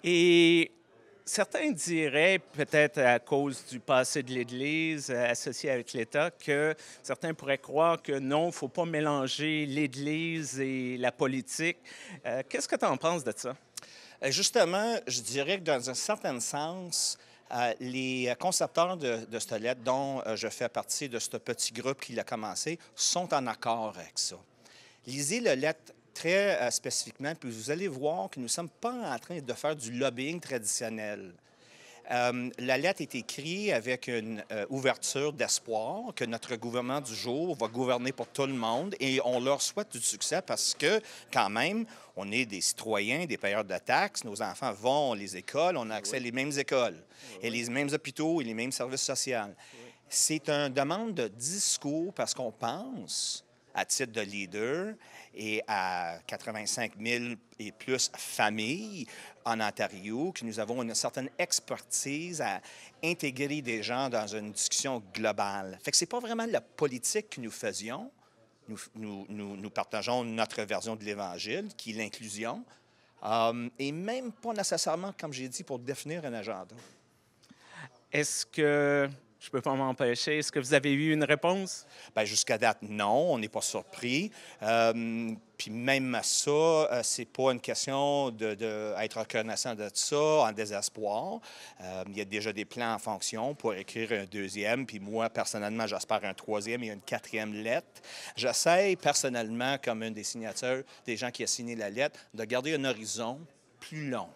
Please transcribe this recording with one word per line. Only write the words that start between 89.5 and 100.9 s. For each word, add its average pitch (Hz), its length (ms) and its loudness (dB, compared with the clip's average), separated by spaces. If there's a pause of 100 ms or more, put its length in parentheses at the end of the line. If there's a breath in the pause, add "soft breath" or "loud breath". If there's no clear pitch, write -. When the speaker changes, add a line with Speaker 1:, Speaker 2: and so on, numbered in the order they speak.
Speaker 2:
de 104 180 -6
ça, - 240 0
en 151 340 6
désespoir. 107 880 -2 (400 loud breath)
Euh, 92 300 -6
il 98 80 -8
y 107 40 -4
a 104 40 -4
déjà 107 260 -2
des 101 140 -4
plans 117 300 -2
en 101 40 -6
fonction 110 560 -4
pour 113 200 -2
écrire 107 360 -4
un 101 140 0
deuxième, 101 600 -2
puis 110 140 -10
moi, 110 300 -2
personnellement, 110 580 -2
j'espère 104 380 -2
un 98 80 -4
troisième 110 500 -4
et 113 40 -6
une 101 140 -10
quatrième 107 520 -4
lettre. 113 480 -2 (340 loud breath)
J'essaie 175 640 4
personnellement, 123 840 2
comme 110 220 -2
une 113 100 -4
des 104 100 -10
signatures, 123 600 -4 (220 loud breath)